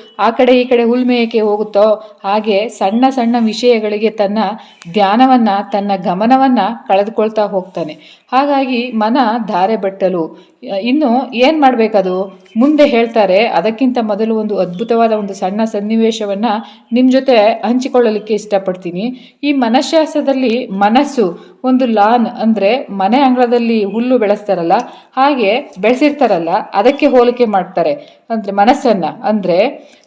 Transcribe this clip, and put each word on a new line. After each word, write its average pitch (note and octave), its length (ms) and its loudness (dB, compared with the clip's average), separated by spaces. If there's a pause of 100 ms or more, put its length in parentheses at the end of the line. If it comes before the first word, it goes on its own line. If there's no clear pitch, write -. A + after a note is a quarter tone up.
(200)
ಆ G#3 100 2
ಕಡೆ B3 320 4
ಈ - 20 -2
ಕಡೆ B3 200 0
ಹುಲ್ಮೇಯಕ್ಕೆ A#3+ 560 0
ಹೋಗುತ್ತೋ, G#3 840 0
ಹಾಗೆ G#3 460 -2
ಸಣ್ಣ A3+ 400 0
ಸಣ್ಣ A#3+ 300 0
ವಿಷಯಗಳಿಗೆ A3 680 0
ತನ್ನ G#3 280 -2 (560)
ಧ್ಯಾನವನ್ನ, A3 560 4 (220)
ತನ್ನ G3+ 200 -2 (120)
ಗಮನವನ್ನ A#3+ 560 2 (280)
ಕಳೆದುಕೊಳ್ತಾ G#3+ 540 0
ಹೋಗ್ತಾನೆ. F3+ 560 -6 (340)
ಹಾಗಾಗಿ C4 600 0
ಮನ A3 260 0 (300)
ದಾರೆ G3+ 300 0
ಬಟ್ಟಲು. F#3 760 -4 (280)
ಇನ್ನು B3 520 0
ಏನ್ C4 280 2
ಮಾಡ್ಬೇಕದು G#3 800 0 (160)
ಮುಂದೆ D4 280 4
ಹೇಳ್ತಾರೆ. A3+ 600 2
ಅದಕ್ಕಿಂತ A3+ 540 -2
ಮೊದಲು G#3+ 340 -2
ಒಂದು G#3 240 -4
ಅದ್ಭುತವಾದ A3+ 520 0
ಒಂದು G3+ 220 -4
ಸಣ್ಣ G3 300 -4
ಸನ್ನಿವೇಶವನ್ನ A3 840 -2 (460)
ನಿಮ್ B3+ 200 4
ಜೊತೆ C4 260 2
ಹಂಚಿಕೊಳ್ಳಲಿಕ್ಕೆ A3+ 960 0
ಇಷ್ಟಪಡ್ತೀನಿ. F#3+ 840 -4 (240)
ಈ C#4+ 100 0
ಮನಃಶಾಸ್ತ್ರದಲ್ಲಿ C4 1120 0
ಮನಸ್ಸು G#3+ 840 -2 (100)
ಒಂದು B3+ 220 2
ಲಾನ್, A3 420 2
ಅಂದ್ರೆ A3 640 0
ಮನೆ G3 320 0
ಅಂಗಳದಲ್ಲಿ A#3+ 640 2
ಹುಲ್ಲು A3+ 340 0
ಬೆಳೆಸ್ತಾರಲ್ಲ, G3 540 -2 (440)
ಹಾಗೆ B3+ 680 0
ಬೆಳೆಸಿರ್ತಾರಲ್ಲ, B3 680 0 (240)
ಅದಕ್ಕೆ C4+ 320 2
ಹೋಲಿಕೆ B3 400 2
ಮಾಡ್ತಾರೆ. F3+ 840 -4
ಅಂದ್ರೆ G#3 220 -6
ಮನಸ್ಸನ್ನ, G3+ 540 2 (180)
ಅಂದ್ರೆ G3+ 640 -2 (180)